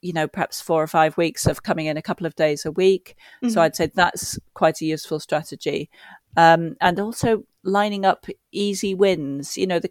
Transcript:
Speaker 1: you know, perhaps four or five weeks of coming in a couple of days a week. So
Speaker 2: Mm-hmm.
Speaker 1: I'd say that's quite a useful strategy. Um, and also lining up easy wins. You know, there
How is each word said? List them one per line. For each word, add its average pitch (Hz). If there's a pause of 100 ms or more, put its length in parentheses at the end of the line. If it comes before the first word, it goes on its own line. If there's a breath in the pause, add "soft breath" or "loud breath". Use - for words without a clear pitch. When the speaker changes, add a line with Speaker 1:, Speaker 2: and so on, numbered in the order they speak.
Speaker 1:
you 180
know, 156
perhaps -
four 160
or 156
five 156
weeks -
of 151
coming 165
in 151
a 156
couple 175
of 156
days 151
a 156
week. 185 (280 soft breath)
So 247
Speaker 2:
Mm-hmm. 220
Speaker 1:
I'd 160
say 160
that's - (160)
quite 160
a 160
useful 156
strategy. - (460 loud breath)
Um, 165
and 180
also 226 (200)
lining 202
up - (260)
easy 202
wins. 156
You 190
know, 175
there -